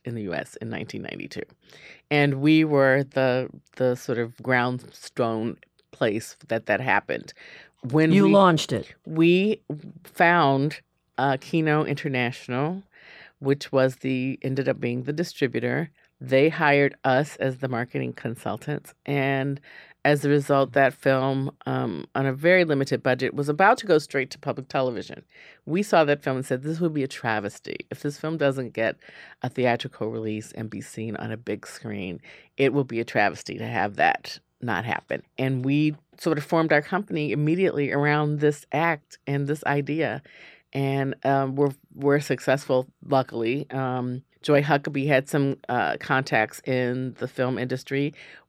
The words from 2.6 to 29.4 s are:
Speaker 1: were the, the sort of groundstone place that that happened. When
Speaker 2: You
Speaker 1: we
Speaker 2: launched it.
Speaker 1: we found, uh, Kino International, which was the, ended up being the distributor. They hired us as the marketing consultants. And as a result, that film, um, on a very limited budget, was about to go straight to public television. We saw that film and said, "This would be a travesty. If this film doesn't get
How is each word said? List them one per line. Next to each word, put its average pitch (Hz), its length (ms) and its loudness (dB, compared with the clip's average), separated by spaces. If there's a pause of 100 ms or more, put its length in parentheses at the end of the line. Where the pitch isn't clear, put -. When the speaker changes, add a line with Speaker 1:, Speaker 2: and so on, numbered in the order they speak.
Speaker 1:
were 139 400 4
the, 131 460 0 (280)
the 127 180 2
sort 123 220 -6
of 117 200 -4
groundstone 123 1200 -2 (340)
place 110 440 -4 (120)
that 113 180 -4
that 104 160 0
happened. 104 520 -2 (480)
When 156 300 4
Speaker 2:
You 196 140 6
Speaker 1:
we - 60 6
Speaker 2:
launched 185 400 6
it. 104 240 -6 (100)
Speaker 1:
we 175 560 2 (420)
found, 156 800 2 (360)
uh, 135 240 0
Kino 156 440 0
International, 135 1000 -4 (560)
which 139 320 -2
was 131 260 2
the, 131 440 -4
ended 135 260 -4
up 135 120 -2
being 123 240 -4
the 147 100 -6
distributor. 131 760 -4 (300)
They 131 300 4
hired 143 540 2
us 135 340 0
as 131 200 -4
the 131 120 -4
marketing 123 440 -6
consultants. - 800 -8 (120)
And 139 540 -2 (440)
as 143 220 4
a 143 40 2
result, 139 440 2
that 135 200 4
film, 135 580 0 (140)
um, 127 400 -4 (100)
on 135 100 0
a 131 80 0
very 175 320 4
limited 135 360 0
budget, 127 320 0
was 143 160 -2
about 185 300 6
to 208 80 -12
go 165 100 6
straight 139 340 -4
to - 80 -18
public 131 280 -6
television. 127 560 -4 (420)
We 175 180 -2
saw 170 200 6
that 147 180 2
film 131 160 -2
and 131 80 -6
said, 127 160 -2
"This 160 180 -4
would 165 140 0
be 143 100 -2
a - 40 -4
travesty. 104 720 -6 (120)
If - 120 -12
this 143 180 -6
film 160 180 -6
doesn't 135 360 -2
get 113 240 -2 (440)